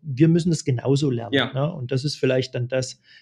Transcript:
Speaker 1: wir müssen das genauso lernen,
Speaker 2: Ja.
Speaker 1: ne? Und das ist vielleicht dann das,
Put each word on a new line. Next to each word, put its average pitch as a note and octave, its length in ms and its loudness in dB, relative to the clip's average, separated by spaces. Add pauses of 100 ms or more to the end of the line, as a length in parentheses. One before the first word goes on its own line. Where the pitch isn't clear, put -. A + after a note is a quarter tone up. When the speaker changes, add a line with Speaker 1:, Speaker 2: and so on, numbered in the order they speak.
Speaker 1:
wir C#3+ 240 4
müssen E3 240 4
das D3+ 120 -2
genauso C#3 460 0
lernen, A#2 240 -4
Speaker 2:
Ja. C3 180 2
Speaker 1:
ne? C#3+ 220 -2
Und B2+ 180 -8
das C3+ 140 -2
ist D3 100 -4
vielleicht C3 380 0
dann B2 140 -4
das, C3 340 -6 (200)